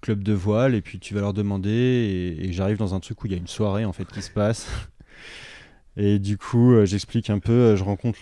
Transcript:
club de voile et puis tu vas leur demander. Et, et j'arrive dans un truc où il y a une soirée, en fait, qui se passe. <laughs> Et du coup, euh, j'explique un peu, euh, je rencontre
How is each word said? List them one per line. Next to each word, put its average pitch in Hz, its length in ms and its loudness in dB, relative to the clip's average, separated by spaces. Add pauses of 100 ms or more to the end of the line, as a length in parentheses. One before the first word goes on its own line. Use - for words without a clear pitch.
club 101 220 -2
de 104 100 0
voile 107 420 2
et 101 60 -2
puis - 180 -14
tu - 140 -12
vas 104 80 -2
leur 101 120 -2
demander. 101 360 -2
Et, 107 760 0
et 92 80 -4
j'arrive 95 240 0
dans 98 180 -2
un 95 60 -4
truc - 220 -12
où 113 40 -4
il 95 60 -6
y - 20 -2
a - 20 -2
une 87 100 -8
soirée, 104 360 -2
en 101 100 -4
fait, 92 120 -10
qui - 160 -12
se - 100 -12
passe. 107 400 -2
<laughs> - 1300 -16
Et 101 220 2
du 101 180 -2
coup, 120 360 4
euh, 107 120 8
j'explique 101 440 -2
un 104 100 0
peu, 113 140 0
euh, 117 240 6
je 95 80 -2
rencontre 101 360 -4